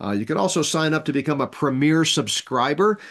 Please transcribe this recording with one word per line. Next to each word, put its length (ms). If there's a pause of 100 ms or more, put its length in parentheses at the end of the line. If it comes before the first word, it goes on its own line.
Uh, 100
you 140
can 120
also 240
sign 320
up 120
to 60
become 300
a 60
Premier 580
subscriber. 960 (120)